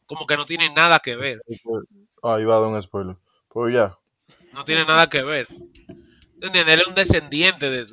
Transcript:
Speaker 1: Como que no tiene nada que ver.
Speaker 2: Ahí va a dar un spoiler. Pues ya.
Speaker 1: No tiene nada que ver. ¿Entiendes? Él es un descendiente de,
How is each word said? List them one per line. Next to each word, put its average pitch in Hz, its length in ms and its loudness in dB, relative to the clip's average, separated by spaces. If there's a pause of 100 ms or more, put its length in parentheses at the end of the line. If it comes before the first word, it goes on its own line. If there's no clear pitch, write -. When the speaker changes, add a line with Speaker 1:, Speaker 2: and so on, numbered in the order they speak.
Speaker 1:
Como 156 200 -14
que 151 100 0
no 147 100 -6
tiene 165 240 -2
nada 160 300 6
que 120 160 -8
ver. 127 240 -8 (840)
Speaker 2:
Ahí 110 220 0
va 113 120 4
a 110 40 4
dar 110 100 0
un 107 120 -4
spoiler. 92 340 -10 (320)
Pues 117 260 -4
ya. 104 220 0 (560)
Speaker 1:
No 135 120 -18
tiene 160 200 0
nada 160 240 4
que 143 140 -4
ver. 139 260 -6 (920)
¿Entiendes? 175 340 2
Él 160 60 4
es 180 80 2
un 185 80 -12
descendiente 160 720 0
de, 127 220 -6